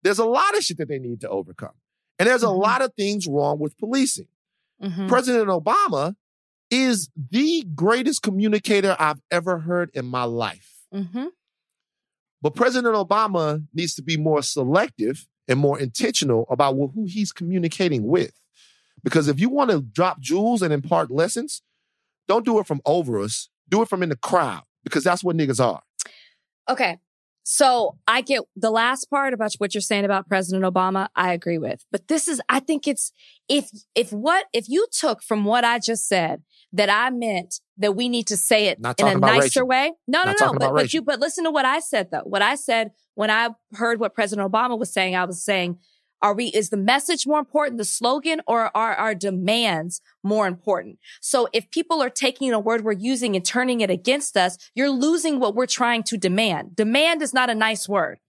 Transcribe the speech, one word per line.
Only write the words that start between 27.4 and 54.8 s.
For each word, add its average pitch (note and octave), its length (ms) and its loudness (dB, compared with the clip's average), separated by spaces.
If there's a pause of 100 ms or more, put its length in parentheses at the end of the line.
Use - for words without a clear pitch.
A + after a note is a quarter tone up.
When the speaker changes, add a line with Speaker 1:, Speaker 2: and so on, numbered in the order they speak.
Speaker 2:
So B3 540 2 (100)
I A#3+ 140 2
get B3+ 220 0 (120)
the A3 140 0
last A#3 400 0
part C#4 240 0
about G#3+ 240 0
what G3+ 160 -4
you're G3+ 80 -4
saying G3+ 240 0
about G3 240 -2
President F#3+ 340 0
Obama, F#3 520 0
I F3+ 180 0
agree E3+ 240 -2
with. - 340 -6
But G3 160 -6
this D#4 200 0
is, C#4 120 -4 (100)
I C4+ 100 2
think C#4+ 280 -2
it's, - 240 -4 (380)
if, C#4+ 180 0 (280)
if A3 180 0
what, E4 400 0
if A3+ 160 -2
you F4+ 220 2
took A#3 320 -2
from G#3 200 -2
what A#3 220 4
I A#3 140 2
just A3+ 280 -2
said D#3+ 360 0 (280)
that G3 180 2
I A3+ 200 2
meant A3 500 -4 (180)
that G3+ 180 2
we B3 140 -2
need A#3+ 180 -2
to G#3 100 -2
say G#3+ 300 2
it E3+ 120 -2
Speaker 1:
Not A#2+ 200 -4
Speaker 2:
in - 60 4
a - 40 6
Speaker 1:
talking - 80 2
about - 160 4
Speaker 2:
nicer C#4 80 6 (200)
Speaker 1:
Rachel. B3+ 60 0
Speaker 2:
way. C4+ 240 2 (160)
No, C#4+ 120 2
Speaker 1:
Not F#4 80 2
Speaker 2:
no, G4 60 0
no. G#4 40 0
Speaker 1:
talking - 220 2
Speaker 2:
But, C#4 60 2
Speaker 1:
about C4+ 100 2
Speaker 2:
but D4+ 80 4
Speaker 1:
Rachel. C#4 160 -2
Speaker 2:
you, - 20 -2
but B3+ 180 -2
listen D#4+ 260 -2
to D#4+ 60 2
what C#4+ 140 2
I C#4+ 140 2
said G3+ 320 -4
though. D#3 100 -4
What G3 220 -2
I A#3+ 100 2
said A3+ 380 -2 (240)
when G#3+ 160 0
I A3+ 180 2 (240)
heard A3+ 260 -2
what G#3+ 140 -2
President G3+ 360 -2
Obama A3+ 280 0
was G#3+ 160 -6
saying, F#3 220 0
I F3+ 100 0
was F3 180 -10
saying, F3 360 -2 (440)
are G#3 100 2
we, A3+ 140 -2
is G#3 220 -2
the G#3 80 -2
message C4+ 480 0
more D4+ 140 2
important, C#4 380 -2
the G#3+ 80 -4
slogan, D4+ 640 -2
or A#3 300 0
are A3 180 0
our G#3+ 200 -2
demands F#3 840 -2 (220)
more G#3 240 2
important? F3+ 520 -4 (200)
So B3 340 0
if - 180 -2
people E4 300 -2
are C4 80 0
taking C4 440 -2
a G#3+ 60 2
word A3 240 0
we're G#3+ 80 -2
using A3+ 440 -2
and F3+ 80 -2
turning B3 380 0
it F#3+ 80 0
against B3 480 0
us, F3+ 200 2 (180)
you're C#4 160 2